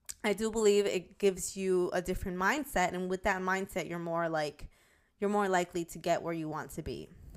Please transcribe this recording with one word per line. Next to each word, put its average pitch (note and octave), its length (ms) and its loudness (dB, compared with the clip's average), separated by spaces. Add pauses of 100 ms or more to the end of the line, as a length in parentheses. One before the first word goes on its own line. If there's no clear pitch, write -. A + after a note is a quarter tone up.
(240)
I G#3 100 4
do A3 180 0
believe G3+ 360 6
it F3+ 320 -4
gives F#3 360 0
you F#3 380 2
a F3+ 80 0
different F3+ 360 -4
mindset. F#3+ 560 2
And F#3 160 -4
with F#3 140 -4
that F#3+ 180 2
mindset, F#3 460 -2
you're E3+ 120 -6
more, E3+ 280 0
like, D#3 400 -2 (520)
you're G3+ 100 0
more G#3 180 2
likely F3+ 380 2
to - 140 -14
get E3+ 240 0
where E3+ 100 -4
you D#3+ 160 -4
want D3+ 220 -8
to E3 100 -8
be, G2+ 280 -8 (280)